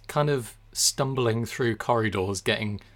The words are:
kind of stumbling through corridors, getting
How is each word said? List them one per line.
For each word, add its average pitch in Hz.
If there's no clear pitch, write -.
kind 147
of 131
stumbling 123
through 117
corridors, 101
getting 104